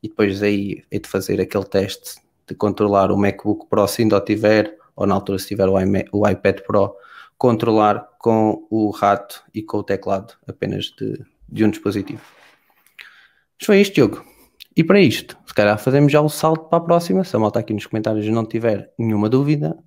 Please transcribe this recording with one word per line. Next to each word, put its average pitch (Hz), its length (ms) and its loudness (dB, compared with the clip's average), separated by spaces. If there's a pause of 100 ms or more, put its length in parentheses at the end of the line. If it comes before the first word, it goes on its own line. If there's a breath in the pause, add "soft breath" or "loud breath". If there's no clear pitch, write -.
e 110 80 -12
depois 101 320 -2
aí 101 480 -2
hei 104 100 -6
de - 80 -14
fazer 101 320 -4
aquele 98 260 -2
teste - 560 -6 (260)
de - 80 -10
controlar 101 560 2
o 98 60 0
MacBook 101 520 -2
Pro, 101 180 2
se - 140 -4
ainda 104 160 4
o 95 40 2
tiver, 107 540 2 (200 soft breath)
ou 101 100 -2
na 98 80 2
altura 98 240 -2
se - 100 -8
tiver 98 220 0
o 95 100 2
iMac, 95 320 0
o 104 160 0
iPad 95 340 0
Pro, 101 340 0 (420 loud breath)
controlar 110 680 2 (100)
com 110 540 0
o 107 180 0
rato - 540 -2 (100)
e 107 80 -8
com 107 160 -8
o 101 60 -4
teclado 98 500 -6 (140)
apenas - 380 -6
de, - 380 -10 (240)
de 107 160 -2
um 107 60 4
dispositivo. 101 520 -6 (1400 loud breath)
Mas - 60 -10
foi 202 160 6
isto, 202 120 2
Diogo. - 320 2 (500 soft breath)
E 170 80 2
para 190 160 4
isto, - 460 0
se - 80 -20
calhar 104 240 2
fazemos 139 340 2
já 147 100 4
o 151 80 2
salto 160 400 -2
para 170 100 2
a - 20 -2
próxima, 170 420 0
se - 120 -8
a 107 40 2
malta 110 200 0
aqui 107 140 -6
nos 104 120 -6
comentários 107 420 -4
não 110 180 0
tiver 113 520 -4
nenhuma 107 320 0
dúvida 147 580 0